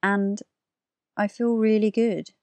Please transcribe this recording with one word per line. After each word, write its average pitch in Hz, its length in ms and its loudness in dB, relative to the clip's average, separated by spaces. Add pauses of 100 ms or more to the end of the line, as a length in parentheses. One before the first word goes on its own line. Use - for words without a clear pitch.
And 294 380 -2 (720)
I 208 120 -2
feel 233 280 -2
really 214 340 2
good. 196 420 -2 (100)